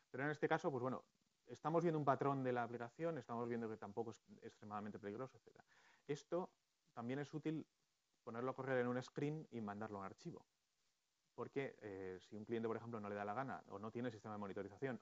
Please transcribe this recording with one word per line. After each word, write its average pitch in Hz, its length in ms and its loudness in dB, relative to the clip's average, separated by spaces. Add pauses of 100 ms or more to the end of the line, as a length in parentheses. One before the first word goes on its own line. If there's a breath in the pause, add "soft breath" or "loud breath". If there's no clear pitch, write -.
(100)
Pero 131 140 0
en 147 60 2
este 151 180 2
caso, 165 220 4
pues 131 100 0
bueno, 123 240 0 (420)
estamos 156 360 2
viendo 165 160 6
un 147 80 4
patrón 139 360 6
de 127 100 4
la 123 100 4
aplicación, 120 560 -2
estamos 120 280 -2
viendo 117 220 0
que 110 80 -2
tampoco 110 360 -2
es - 120 -14 (160)
extremadamente 104 580 -6
peligroso, 107 380 -4
etcétera. - 280 -20 (420 loud breath)
Esto 170 440 0 (420)
también 123 260 -2
es 143 160 -4
útil 156 320 0 (560)
ponerlo 120 300 0
a - 20 0
correr 131 240 4
en 123 80 6
un 123 160 2
screen 147 480 -2
y 117 100 -4
mandarlo 104 380 -4
a - 20 -4
un 95 60 -4
archivo. - 400 -10 (880)
Porque, 127 460 -4
eh, 95 400 -4
si - 160 -14
un 107 80 -6
cliente, 117 240 2
por 113 80 2
ejemplo, 117 240 -4
no 104 80 -4
le 104 80 -2
da 101 80 0
la 104 100 0
gana 123 360 -2
o 101 80 -8
no 107 120 -6
tiene 120 200 -2
sistema 107 240 -8
de 104 40 -4
monitorización 101 640 -4